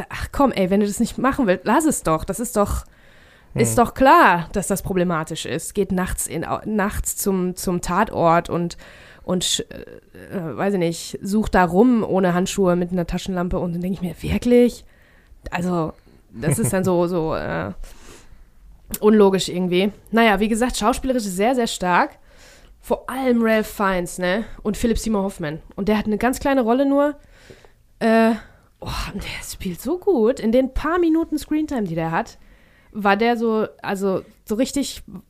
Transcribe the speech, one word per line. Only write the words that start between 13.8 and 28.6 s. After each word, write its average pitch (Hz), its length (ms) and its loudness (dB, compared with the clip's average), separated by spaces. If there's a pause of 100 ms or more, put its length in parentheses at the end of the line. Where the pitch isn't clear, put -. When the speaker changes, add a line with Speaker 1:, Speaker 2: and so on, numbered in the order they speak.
Speaker 1:
denk 185 120 -4
ich - 80 -8
mir, 170 200 -6
„Wirklich?“ 240 600 4 (680)
Also, 175 440 -2 (360)
das 143 280 -2
ist 226 160 0
dann 185 100 0
so, 175 220 2
Speaker 2:
<laughs> - 0 -
Speaker 1:
so, 160 280 -2
äh, 165 360 -6 (1300)
unlogisch 196 480 4
irgendwie. 180 440 0 (180)
Naja, 220 300 4
wie 220 80 2
gesagt, 233 280 -2
schauspielerisch 247 460 -2
sehr, 208 320 -2
sehr 233 120 0
stark. 185 520 -2 (640)
Vor - 280 -4
allem 247 340 2
Ralph 220 260 2
Fiennes, 185 500 -2
ne? 185 260 -2 (180)
Und 208 140 -2
Philip 233 220 2
Seymour 208 240 0
Hoffman. 160 380 -6 (140)
Und 196 140 -4
der 214 80 4
hat 208 100 -2
eine 208 120 0
ganz 254 200 0
kleine 277 220 2
Rolle 240 240 2
nur. 285 300 2 (840)
Äh, 226 340 4 (480)